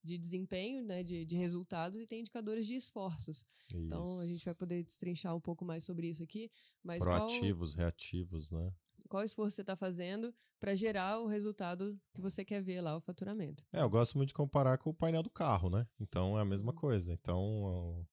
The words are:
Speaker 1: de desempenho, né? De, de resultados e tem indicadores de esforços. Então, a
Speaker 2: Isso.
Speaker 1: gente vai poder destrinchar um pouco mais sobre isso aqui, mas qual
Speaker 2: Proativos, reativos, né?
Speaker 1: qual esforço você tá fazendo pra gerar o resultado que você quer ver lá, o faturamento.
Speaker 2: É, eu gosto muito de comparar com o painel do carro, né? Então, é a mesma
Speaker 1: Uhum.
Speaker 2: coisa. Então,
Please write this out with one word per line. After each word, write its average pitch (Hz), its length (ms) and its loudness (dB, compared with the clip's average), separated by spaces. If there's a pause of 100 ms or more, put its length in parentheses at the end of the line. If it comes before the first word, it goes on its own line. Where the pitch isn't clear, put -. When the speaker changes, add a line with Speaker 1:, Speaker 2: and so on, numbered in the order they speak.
Speaker 1:
de 170 140 -4
desempenho, 185 640 -2
né? 180 180 -2
De, 170 240 -4
de 170 120 -2
resultados 175 640 -2
e 233 40 -10
tem 226 140 -8
indicadores 220 480 -4
de 240 80 -4
esforços. 190 720 -4 (280)
Então, 160 300 -2 (160)
a 175 60 -2
Speaker 2:
Isso. 175 80 0
Speaker 1:
gente 165 100 -6
vai 175 100 -4
poder 175 300 -4
destrinchar 175 500 -6
um 170 60 -2
pouco 170 240 -6
mais 170 220 -4
sobre 170 240 -4
isso 165 140 -6
aqui, 220 280 -10 (320)
mas 175 180 -4
qual 87 240 4
Speaker 2:
Proativos, 98 480 0
reativos, 85 800 -2
né? 82 180 -2 (400)
Speaker 1:
qual 196 140 -2
esforço 208 340 -2
você 196 60 -8
tá 190 120 -4
fazendo 185 580 -4 (240)
pra 196 180 0
gerar 202 440 2
o 226 80 -2
resultado 202 720 -2 (140)
que 190 80 -10
você 190 240 -2
quer 202 160 -2
ver 185 200 -2
lá, 156 140 0
o 165 60 -4
faturamento. 185 720 -6
Speaker 2:
É, 165 80 2
eu 120 80 6
gosto 117 260 6
muito 139 140 6
de - 60 -8
comparar 139 420 6
com 156 140 -2
o - 20 -2
painel 165 300 4
do 214 60 -2
carro, 98 420 4
né? 110 140 4 (140)
Então, 98 380 2
é 107 40 4
a 104 40 4
mesma 98 260 2
Speaker 1:
Uhum. 165 60 -4
Speaker 2:
coisa. 101 340 2
Então, 90 1000 0